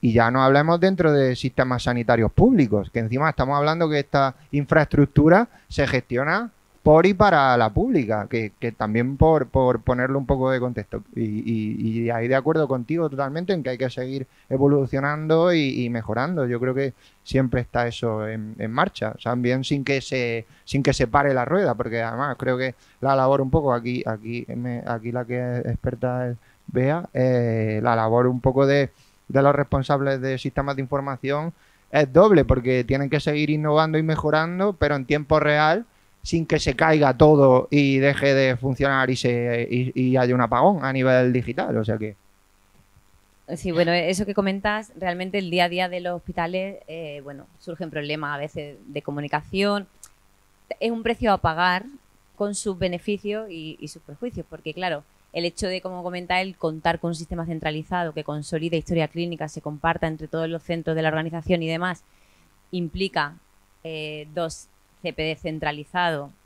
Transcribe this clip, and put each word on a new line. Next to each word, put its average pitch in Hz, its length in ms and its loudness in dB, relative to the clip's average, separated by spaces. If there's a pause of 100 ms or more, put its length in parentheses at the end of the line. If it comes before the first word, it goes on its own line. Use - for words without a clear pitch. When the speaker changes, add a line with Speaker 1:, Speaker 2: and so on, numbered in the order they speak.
Speaker 1:
Y 117 120 2
ya 117 200 6
no 131 100 2
hablemos 147 380 4
dentro 180 320 4
de 131 240 2
sistemas 127 480 -2
sanitarios 117 480 2
públicos, 135 580 4
que - 80 -4
encima 123 320 0
estamos 139 260 -2
hablando 156 320 0
que 151 120 0
esta 139 340 0 (160)
infraestructura 147 960 4 (200)
se 139 180 0
gestiona 143 640 -2 (320)
por 156 220 8
y 196 100 6
para 160 420 6
la 113 140 4
pública, 113 600 0
que, 113 300 -4
que 117 100 -2
también 113 460 -2
por, 131 320 4
por 127 320 2
ponerle 127 360 -2
un 139 80 -2
poco 131 280 0
de 127 80 0
contexto. 110 420 -6 (140)
Y, 107 280 -4
y, 113 580 -4
y 117 80 -2
ahí 117 180 -2
de 131 80 2
acuerdo 151 320 0
contigo 147 420 -2
totalmente 139 420 -4
en 160 120 -2
que 127 60 -4
hay 123 80 -6
que 127 120 -2
seguir 131 380 -8 (200)
evolucionando 143 1040 2
y, 139 320 0
y 117 60 -4
mejorando. 123 560 -2
Yo 120 140 -2
creo 127 160 -2
que 135 160 -2 (320)
siempre 131 360 2
está 120 280 -2
eso 107 400 -4
en, 110 320 -8
en 110 100 -4
marcha, 123 500 -4
también 123 440 0
sin 143 180 -2
que 135 180 0
se, 120 460 -4 (180)
sin 139 200 -2
que 143 80 4
se 123 160 0
pare 143 260 2
la 123 100 0
rueda, 160 300 0
porque 113 280 -4
además 120 360 -4
creo 127 180 -2
que 127 200 -4 (240)
la 135 160 2
labor 135 240 4
un 131 100 -2
poco, 143 220 2
aquí, 120 340 -2
aquí, 113 480 -8
me, 120 320 -8
aquí 117 240 -6
la 123 140 -6
que 123 340 -6
es 120 80 -6
experta 123 640 -4
es 120 80 -6 (320)
Bea, 139 460 -2
eh, 117 680 0
la 120 140 2
labor 113 320 2
un 127 120 0
poco 135 240 2
de, 139 260 2 (360)
de 135 160 2
los 143 140 4
responsables 139 640 0
de 131 180 -4
sistemas 139 380 -4
de 135 60 -4
información 139 680 -4 (380)
es 147 220 2
doble, 175 320 8
porque 127 400 2
tienen 135 260 -2
que 156 80 0
seguir 151 320 -2
innovando 151 480 2
y 160 60 0
mejorando, 160 720 0
pero 147 200 0
en 135 100 -4
tiempo 151 360 2
real, 151 440 2 (380)
sin 165 220 -2
que 156 140 0
se 139 160 0
caiga 147 420 4
todo 139 540 8
y 139 280 4
deje 139 360 2
de 131 220 2
funcionar 131 540 0
y, 131 40 2
se, 120 560 -2
y, 127 240 -2
y 127 220 2
haya 123 180 2
un 127 60 2
apagón 127 440 2
a 135 80 -2
nivel 127 400 4
digital, 120 440 -2
o 110 80 -2
sea 110 140 -2
que 107 180 -10 (1400)
Speaker 2:
Sí, 180 160 -6
bueno, 165 220 2
eso 175 340 0
que 202 80 -6
comentas, 202 640 -2
realmente 185 400 -4
el 185 120 -4
día 175 140 2
a 175 40 0
día 180 200 -2
de 180 120 -6
los 175 160 -6
hospitales, 180 640 -6 (100)
eh, 156 340 -12
bueno, 143 240 -16 (140)
surgen 165 300 -12
problemas 147 440 -6
a 143 40 -8
veces 147 380 -10 (120)
de 147 140 -10
comunicación. 190 840 -4 (920)
Es 226 100 -2
un 226 140 -8
precio 233 280 0
a 185 60 2
pagar 180 460 0 (500)
con 208 220 -4
sus 196 200 -6
beneficios 202 720 -6
y, 160 320 -14
y - 60 -14
sus 160 160 -18
perjuicios, 170 480 -12
porque 156 240 -12
claro, 170 300 -6 (280)
el 170 120 -4
hecho 175 240 -4
de, 185 120 -4
como 180 220 -10
comenta 180 380 -4
él, 190 160 -6
contar 160 420 -2
con 170 120 -4
un 170 40 -4
sistema 165 320 -8
centralizado 160 640 -6
que 151 120 -10
consolide 156 540 -4
historia 165 280 -2
clínica, 170 420 -8
se 156 120 -14
comparta 160 480 -4
entre 156 180 -8
todos 165 220 -6
los 165 160 -8
centros 165 320 -4
de 160 60 -2
la 156 60 0
organización 165 540 -4
y 160 60 -4
demás, 170 340 -4 (680)
implica, 170 640 -4 (480)
eh, 151 500 -10
dos 165 320 -8 (360)
C 170 100 -6
P 156 100 -8
D 156 140 -4
centralizados 151 920 -6 (160)